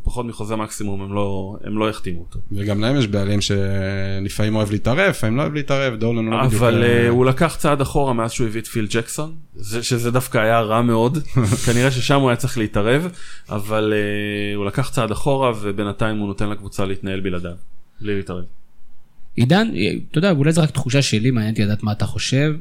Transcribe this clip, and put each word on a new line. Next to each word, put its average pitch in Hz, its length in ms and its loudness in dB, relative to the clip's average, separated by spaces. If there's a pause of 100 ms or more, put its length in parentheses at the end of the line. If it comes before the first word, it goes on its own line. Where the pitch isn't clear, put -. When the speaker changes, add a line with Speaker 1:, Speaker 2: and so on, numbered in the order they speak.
Speaker 1:
פחות 123 220 -2
מחוזה 107 300 -6
מקסימום, 104 460 -4
הם 98 120 -8
לא, 98 500 -2
הם 104 140 -4
לא 107 120 2
החתימו 104 300 -4
אותו. 95 200 -8 (120)
Speaker 2:
וגם 101 300 0
להם 123 160 2
יש 120 100 2
בעלים 101 340 0
שלפעמים 98 1120 0
אוהב 107 160 0
להתערב, 127 380 2
לפעמים 113 280 0
לא 143 40 0
אוהב 156 120 -2
להתערב, 139 420 0
דולן 113 340 0
לא 113 80 0
בדיוק, 127 240 4
Speaker 1:
אבל, 117 220 4
Speaker 2:
אה, 120 200 6
Speaker 1:
אה, 120 60 4
הוא 123 160 4
לקח 131 340 2
צעד 143 220 2
אחורה 135 320 2
מאז 113 180 -2
שהוא 120 160 0
הביא 110 140 -4
את 107 60 -10
פיל 107 220 -2
ג'קסון, 151 460 -4 (200)
זה, 101 280 -4
שזה 120 280 0
דווקא 123 260 0
היה 113 240 4
רע 110 200 2
מאוד, 120 360 2 (220)
Speaker 2:
<laughs> 110 260 2
Speaker 1:
כנראה 123 260 4
ששם 127 280 2
הוא 131 100 4
היה 120 80 2
צריך - 200 -2
להתערב, 113 500 2 (420)
אבל, 107 460 0
אה, 104 600 -2
הוא 101 100 -2
לקח 107 240 -2
צעד 113 220 0
אחורה, 135 400 2 (100)
ובינתיים 104 560 -2
הוא 104 100 -2
נותן 104 220 -2
לקבוצה 104 360 -4
להתנהל 95 340 -4
בלעדיו, 90 360 -4 (460)
בלי 104 140 -2
להתערב. 92 280 -4 (920)
Speaker 3:
עידן, 180 400 4
אה, 90 160 0 (200)
אתה - 60 -2
יודע, 190 140 4
אולי 147 200 4
זו 165 100 4
רק 151 100 2
תחושה 131 300 0
שלי, 117 300 2
מעניין 110 220 0
אותי 107 100 0
לדעת 104 200 0
מה 107 80 0
אתה 104 140 0
חושב. 143 560 0